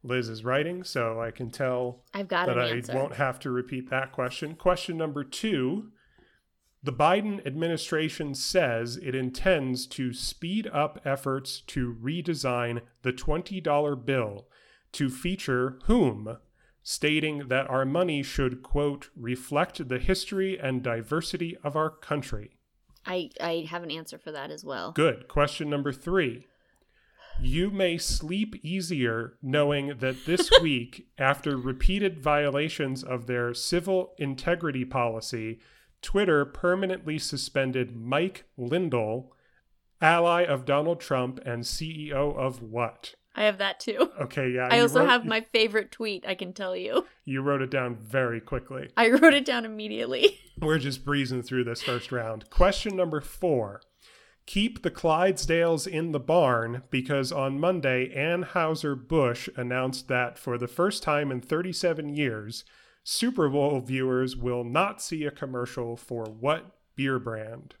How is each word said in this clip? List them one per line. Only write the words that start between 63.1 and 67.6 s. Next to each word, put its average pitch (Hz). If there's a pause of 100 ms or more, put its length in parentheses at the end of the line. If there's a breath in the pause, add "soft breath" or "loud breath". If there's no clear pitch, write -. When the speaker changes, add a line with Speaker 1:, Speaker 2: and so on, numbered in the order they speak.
Speaker 1:
Bowl 143
viewers 127
will 120
not 151
see 156
a 143
commercial 123
for 117
what 120 (200)
beer 135
brand? 113